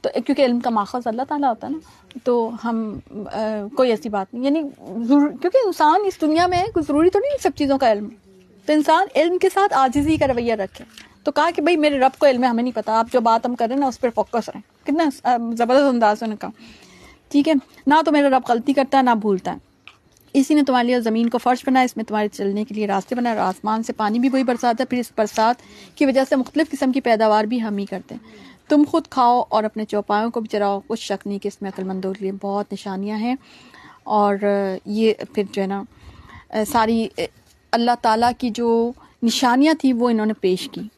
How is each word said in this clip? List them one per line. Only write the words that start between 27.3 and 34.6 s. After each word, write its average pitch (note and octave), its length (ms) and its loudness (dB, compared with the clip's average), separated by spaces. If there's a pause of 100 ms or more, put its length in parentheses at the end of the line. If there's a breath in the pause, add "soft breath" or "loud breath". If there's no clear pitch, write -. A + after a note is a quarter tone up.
भी A#3 140 -4
हम G#3+ 180 -4
ही G3+ 80 -4
करते F#3+ 300 -12
हैं। - 60 -16 (480 loud breath)
तुम D4+ 160 6
खुद D#4+ 220 -2
खाओ B3 440 2
और G#3+ 140 2
अपने G#3+ 200 -6
चौपायों G#3 440 -2
को A#3 120 -4
भी A3 60 -10
चराओ, G3+ 320 -2
कुछ - 200 -8
शक G3 280 -6
नहीं G3+ 120 -6
कि G3+ 80 -8
इसमें G3 240 -8
अक्लमंदों F#3+ 420 -6
के G3 120 -10
लिए F#3+ 60 -4
बहुत G3+ 400 -6
निशानियाँ G3+ 480 -8
हैं।" B3 180 -4 (680 loud breath)
और G3+ 320 2 (480)